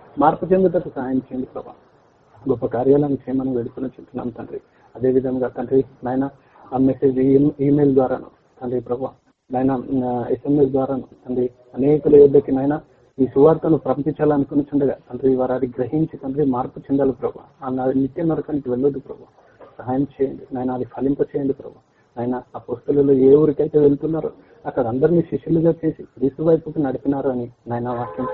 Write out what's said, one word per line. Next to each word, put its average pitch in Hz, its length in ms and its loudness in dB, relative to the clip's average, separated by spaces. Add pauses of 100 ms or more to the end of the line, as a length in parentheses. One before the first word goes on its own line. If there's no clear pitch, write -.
(180)
మార్పు 156 260 2
చెందుటకు 180 520 2
సహాయం 131 200 -4
చేయండి 127 300 -6
ప్రభా. - 280 -14 (760)
గొప్ప 120 160 -2
కార్యాలను 139 480 2
చేయమని 131 420 -4
వేడుకొని 120 300 -6
చుంటున్నాం 123 420 -10
తండ్రి. 113 320 -12 (360)
అదేవిధంగా 127 520 -2
తండ్రి 131 360 0 (200)
నాయన 131 200 -2 (500)
ఆ - 20 -2
మెసేజ్ 131 420 2
ఈ-, 139 320 4 (100)
ఈమెయిల్ 143 340 4
ద్వారాను 127 340 0 (340)
తండ్రి 123 180 -4
ప్రభా 127 300 -6 (420)
నాయన, 131 200 0 (340)
ఆ, 120 240 -4
ఎస్ఎంఎస్ 139 400 2
ద్వారాను 131 320 -2 (260)
తండ్రి 123 220 -2 (240)
అనేకుల 147 420 2
యొద్దకి 143 360 8
నాయన 143 280 -2 (400)
ఈ 127 60 4
సువార్తను 156 500 4
పంపించాలనుకుని 143 840 0
చుండగా 139 300 0
తండ్రి 131 440 -2
వారు 127 160 0
అది 127 140 -2
గ్రహించి 127 500 -4
తండ్రి 139 280 -2
మార్పు 131 340 -2
చెందాలి 139 340 0
ప్రభా. - 540 -10
ఆ - 20 -6
న-, 131 280 -2
నిత్య 135 260 -2
నరకానికి 151 480 -4
వెళ్ళొద్దు 135 280 -2
ప్రభా, - 300 -18 (500)
సహాయం 131 240 -4
చేయండి - 400 -4 (100)
నాయన, 127 180 -6
అది 127 140 -4
ఫలింప 135 360 -4
చేయండి 139 320 -4
ప్రభా. - 280 -12 (360)
నాయన 123 260 -4 (120)
అపోస్తలులు 139 580 0
ఏ 135 220 6
ఊరికైతే 151 440 2
వెళ్తున్నారో 147 520 2 (360)
అక్కడ 139 200 -2
అందరినీ 156 340 2
శిష్యులుగా 160 540 0 (100)
చేసి 156 180 -4
క్రీస్తు 135 400 -4
వైపుకు 160 360 0
నడిపినారు 139 500 -2
అని 123 220 -4 (180)
నాయన 120 200 -4
వాక్యం 123 460 -6